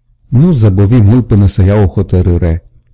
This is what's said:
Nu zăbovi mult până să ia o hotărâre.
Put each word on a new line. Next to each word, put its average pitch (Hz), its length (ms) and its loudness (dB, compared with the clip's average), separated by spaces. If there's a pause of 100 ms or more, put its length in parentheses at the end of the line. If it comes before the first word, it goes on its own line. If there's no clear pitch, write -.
(280)
Nu 165 240 0
zăbovi 107 480 0
mult 107 260 2
până 101 200 2
să 95 160 -2
ia 101 200 2
o 95 40 0
hotărâre. 87 840 -2 (240)